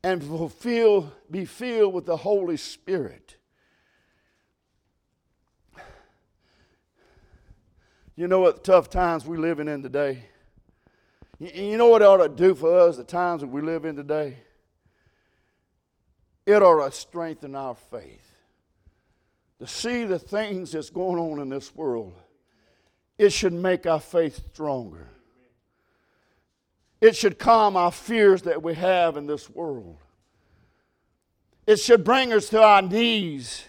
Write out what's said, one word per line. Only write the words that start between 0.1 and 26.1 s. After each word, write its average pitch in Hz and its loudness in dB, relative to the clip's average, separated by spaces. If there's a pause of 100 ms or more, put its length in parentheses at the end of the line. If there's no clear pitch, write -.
fulfill, 175 -2 (200)
be 180 -8
filled 220 -2
with 175 -8
the 165 -4
Holy 180 -4
Spirit." - -12 (4000)
You 175 -8
know 185 -6
what 175 0
tough 180 2
times 170 -4
we're 165 -12
living 156 -6
in 147 -10
today? 131 -6 (1120)
Y-, 170 -16
you 202 -6
know 233 6
what 226 8
it - 6
ought 196 10
to 165 4
do 175 2
for 165 2
us, 170 4
the 120 -16
times 175 -4
that 143 -10
we 135 -10
live 160 -6
in 156 -8
today? 143 -6 (2000)
It 202 4
ought 165 6
to 139 -8
strengthen 160 -14
our 135 -12
faith. - -20 (1300)
To 120 -16
see 240 -8
the 185 -4
things 196 -8
that's 156 -10
going 180 -4
on 156 -6
in 139 -10
this 135 -12
world, 120 -8 (1040)
it 208 4
should 180 -2
make 180 -4
our 160 0
faith - -4
stronger. 120 -10 (1900)